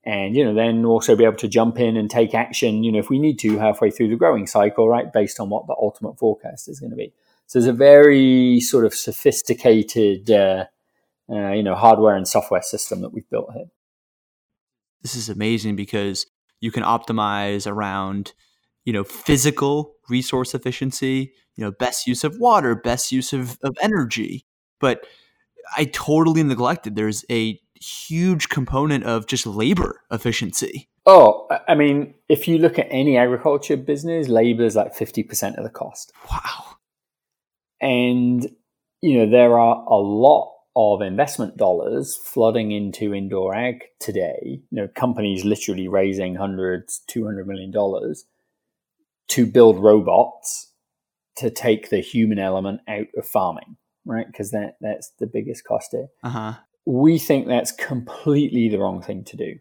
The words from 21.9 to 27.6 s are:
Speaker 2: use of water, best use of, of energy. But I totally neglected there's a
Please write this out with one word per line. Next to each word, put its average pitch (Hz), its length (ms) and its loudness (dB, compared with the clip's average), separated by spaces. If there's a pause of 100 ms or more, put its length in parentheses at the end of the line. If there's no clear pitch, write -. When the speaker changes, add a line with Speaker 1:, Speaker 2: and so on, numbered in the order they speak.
Speaker 2:
use 120 160 -4
of 156 160 -6
water, 196 380 2
best 120 340 -4
use 127 220 -4
of, 127 300 -6
of 139 200 -6
energy. 143 640 -4 (320)
But 127 260 -2 (720)
I 151 100 -2
totally 160 580 2
neglected 123 500 -2
there's 107 340 -4
a 113 320 -2 (140)